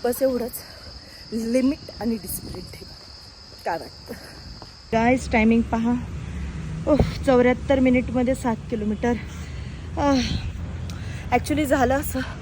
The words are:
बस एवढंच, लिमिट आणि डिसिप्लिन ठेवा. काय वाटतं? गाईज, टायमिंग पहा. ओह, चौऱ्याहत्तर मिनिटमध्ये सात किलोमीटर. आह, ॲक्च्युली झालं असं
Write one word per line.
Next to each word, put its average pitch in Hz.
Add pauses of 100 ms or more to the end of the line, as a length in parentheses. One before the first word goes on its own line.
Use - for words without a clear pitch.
बस 240
एवढंच, 254 (800)
लिमिट 247
आणि 226
डिसिप्लिन 185
ठेवा. - (720)
काय 175
वाटतं? - (800)
गाईज, 233
टायमिंग 226
पहा. 226 (920)
ओह, -
चौऱ्याहत्तर 247
मिनिटमध्ये 254
सात 233 (140)
किलोमीटर. 214 (840)
आह, 277 (1120)
ॲक्च्युली 285
झालं 262
असं 277 (220)